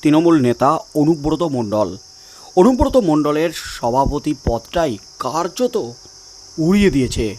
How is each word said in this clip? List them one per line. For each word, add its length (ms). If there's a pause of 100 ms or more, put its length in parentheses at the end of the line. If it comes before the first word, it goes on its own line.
তৃণমূল 340 (120)
নেতা 220 (320)
অনুব্রত 420 (120)
মণ্ডল। 340 (720)
অনুব্রত 360 (140)
মণ্ডলের 420 (240)
সভাপতি 580 (140)
পদটাই 460 (300)
কার্যত 520 (840)
উড়িয়ে 380
দিয়েছে 300 (140)